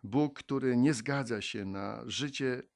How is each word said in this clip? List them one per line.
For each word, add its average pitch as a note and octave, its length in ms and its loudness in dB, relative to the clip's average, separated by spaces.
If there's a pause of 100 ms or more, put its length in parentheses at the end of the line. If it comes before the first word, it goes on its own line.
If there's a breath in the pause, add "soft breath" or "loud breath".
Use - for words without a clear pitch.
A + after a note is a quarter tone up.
Bóg, C#3 360 2
który C3 380 2
nie C#3 160 6
zgadza A#2+ 480 -2
się G2+ 240 -6
na G2+ 400 -6
życie C3 580 -4 (120)